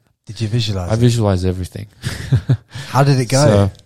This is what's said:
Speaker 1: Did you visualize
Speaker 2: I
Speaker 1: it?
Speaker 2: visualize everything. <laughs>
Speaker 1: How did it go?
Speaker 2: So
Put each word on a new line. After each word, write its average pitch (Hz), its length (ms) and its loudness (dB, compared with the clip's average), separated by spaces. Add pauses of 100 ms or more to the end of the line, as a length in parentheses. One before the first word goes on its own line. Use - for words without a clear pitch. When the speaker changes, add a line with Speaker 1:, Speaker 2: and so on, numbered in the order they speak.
(260)
Speaker 1:
Did 104 140 -16
you 110 80 -4
visualize 104 420 -4
Speaker 2:
I 107 40 0
Speaker 1:
it? 113 60 0
Speaker 2:
visualize 110 440 2
everything. 92 520 -6
<laughs> - 760 -2 (180)
Speaker 1:
How 131 160 0
did 139 160 2
it 127 100 0
go? 135 140 2
Speaker 2:
So 101 280 4 (140)